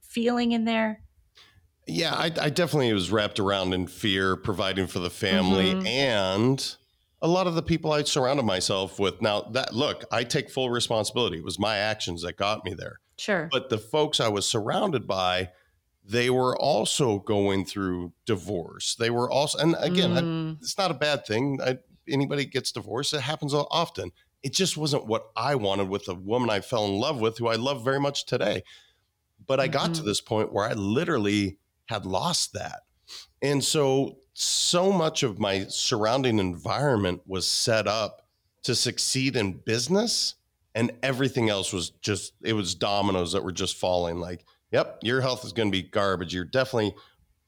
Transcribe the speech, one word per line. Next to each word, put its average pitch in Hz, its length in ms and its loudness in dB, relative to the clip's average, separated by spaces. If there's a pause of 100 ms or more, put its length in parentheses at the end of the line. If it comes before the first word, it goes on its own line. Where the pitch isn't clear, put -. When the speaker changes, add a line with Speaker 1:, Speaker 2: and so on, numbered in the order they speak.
Speaker 1:
feeling 240 500 0
in 226 120 0
there? 220 380 0 (840)
Speaker 2:
Yeah, 160 260 0
I, 151 140 0
I 156 240 0
definitely 147 420 4
was 92 180 2
wrapped 104 280 2
around 95 340 2
in 92 140 0
fear, 95 500 0
providing 95 500 -2
for 85 120 -6
the 87 120 -2
family, 95 640 2
Speaker 1:
Mm-hmm. 92 120 -2
Speaker 2:
and 117 920 0 (460)
a 160 60 0
lot 180 180 2
of 170 80 -2
the 165 80 0
people 160 300 0
I 151 100 2
surrounded 139 420 2
myself 95 540 0
with. 95 240 0
Now, 104 200 2 (100)
that, 131 220 -2
look, 117 360 -2
I 117 140 0
take 127 260 -4
full 131 200 -2
responsibility. 113 640 0
It 82 80 -8
was 90 140 -8
my 107 180 0
actions 98 460 -2
that 90 140 -8
got 104 280 -2
me 92 100 -6
there. - 240 -14 (200)
Speaker 1:
Sure. 175 340 -2
Speaker 2:
But 131 160 -2
the 110 100 0
folks 151 400 0
I 123 100 2
was 101 200 0
surrounded 127 580 0
by, 92 440 0 (520)
they 120 280 2
were 127 280 2
also 135 600 2
going 98 480 2
through 90 480 -4 (100)
divorce. 90 720 -4
They 117 140 0
were 120 200 0
also, 139 280 0
and 160 200 4
again, 175 380 2
I, 170 60 2
Speaker 1:
Mm. 160 400 -4
Speaker 2:
it's - 160 -8
not 190 120 2
a 160 40 -2
bad 143 320 -2
thing. 131 360 0
I, 127 160 0 (300)
anybody 143 380 0
gets 131 260 -6
divorced, 113 400 -6
it 151 80 -2
happens 147 340 -4
o-, 147 160 0
often. 151 420 -2 (300)
It 139 120 -6
just 185 240 0
wasn't 147 280 0
what 107 300 -2
I 135 200 0
wanted 98 340 0
with 98 180 -4
a 95 60 -4
woman 107 340 -2
I 101 140 0
fell 107 240 0
in 101 60 2
love 123 280 0
with, 110 160 0
who 117 120 -2
I 113 80 2
love 123 280 -2
very 135 160 2
much 143 240 -2
today. 104 380 0 (840)
But 135 140 2
I 135 80 2
got 160 240 0
to 165 80 -4
Speaker 1:
Mm-hmm. 104 80 -4
Speaker 2:
this 101 140 0
point 110 320 -2
where 101 120 0
I 123 60 -2
literally 104 840 0 (320)
had 104 160 -6
lost 95 480 -2
that. - 300 -10 (580)
And 139 200 2
so, 139 580 2 (120)
so - 600 2
much 160 300 2
of 107 160 0
my 98 300 0
surrounding 117 720 2
environment 95 880 0
was 92 200 -4
set 110 400 2
up 101 400 -2 (360)
to 127 120 0
succeed 131 600 0
in 98 220 0
business, 151 800 0 (380)
and 113 180 0 (100)
everything 127 480 2
else 98 220 -2
was 85 180 -4
just, - 420 -4 (100)
it 113 120 0
was 95 200 -2
dominoes 98 580 0
that 98 120 0
were 90 80 -4
just 92 240 -4
falling. 87 440 0
Like, 87 260 -10 (240)
"Yep, 156 320 0
your 123 180 2
health 127 240 -2
is 104 80 -12
gonna 104 180 0
be 95 120 0
garbage. 92 500 0
You're 90 120 -4
definitely 113 500 0 (540)